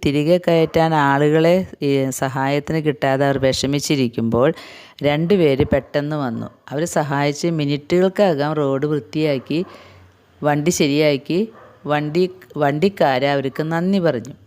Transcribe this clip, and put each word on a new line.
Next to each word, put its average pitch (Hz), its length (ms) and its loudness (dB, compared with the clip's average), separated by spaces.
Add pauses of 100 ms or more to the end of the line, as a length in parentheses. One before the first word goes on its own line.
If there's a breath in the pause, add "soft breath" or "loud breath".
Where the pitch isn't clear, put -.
തിരികെ 147 420 2
കയറ്റാൻ 160 460 2
ആളുകളെ, 156 720 2 (160)
ഈ, 135 280 0
സഹായത്തിന് 139 680 -4
കിട്ടാതെ 143 480 0
അവർ 139 120 0
വിഷമിച്ചിരിക്കുമ്പോൾ 131 1160 0 (480 loud breath)
രണ്ടുപേര് 151 640 2
പെട്ടെന്ന് 147 520 -2
വന്നു. 117 300 -6 (220)
അവർ 147 160 -4
സഹായിച്ച് 143 640 -2
മിനിറ്റുകൾക്കകം 160 1040 0
റോഡ് 139 340 -2
വൃത്തിയാക്കി 151 800 -4 (760 loud breath)
വണ്ടി 147 280 0
ശരിയാക്കി 151 760 0 (380)
വണ്ടി, 151 440 0 (260)
വണ്ടിക്കാരെ 143 760 2
അവർക്ക് 139 320 -2
നന്ദി 170 360 0
പറഞ്ഞു. 135 360 -2 (120)